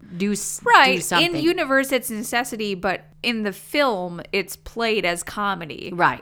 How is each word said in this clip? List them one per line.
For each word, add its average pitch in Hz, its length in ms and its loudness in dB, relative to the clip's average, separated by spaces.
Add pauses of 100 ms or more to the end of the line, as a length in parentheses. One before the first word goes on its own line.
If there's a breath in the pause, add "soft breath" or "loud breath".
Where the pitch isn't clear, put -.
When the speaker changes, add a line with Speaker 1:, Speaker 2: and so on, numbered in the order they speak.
(160)
Speaker 1:
do 202 160 0
s-, - 280 -6
do - 100 -4
Speaker 2:
Right. 269 320 8
Speaker 1:
something. 339 320 0
Speaker 2:
In 302 80 -2
universe, 277 480 2
it's 254 200 -2
necessity, 220 640 -4
but 185 300 -4 (200)
in 226 180 -2
the 208 100 -2
film, 190 680 -2 (120)
it's 190 220 -2
played 220 500 -2
as 175 180 -2
comedy. 190 720 -6
Speaker 1:
Right. 160 300 2